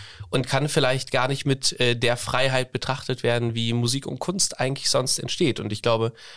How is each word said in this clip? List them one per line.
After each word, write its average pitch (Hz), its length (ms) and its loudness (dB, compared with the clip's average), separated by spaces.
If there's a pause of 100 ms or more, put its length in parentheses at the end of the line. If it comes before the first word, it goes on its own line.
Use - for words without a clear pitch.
(300)
und 127 180 0
kann 139 220 0
vielleicht 131 420 0
gar 127 160 2
nicht 135 180 -2
mit, 135 360 0
äh, 120 160 4
der 120 180 2
Freiheit 127 560 0
betrachtet 131 520 -4
werden, 120 300 2
wie 117 200 0
Musik 120 340 0
und - 120 -8
Kunst - 380 -2
eigentlich 135 320 -2
sonst - 300 2
entsteht. - 400 0
Und 101 140 -4
ich - 80 -8
glaube, 113 320 2 (240)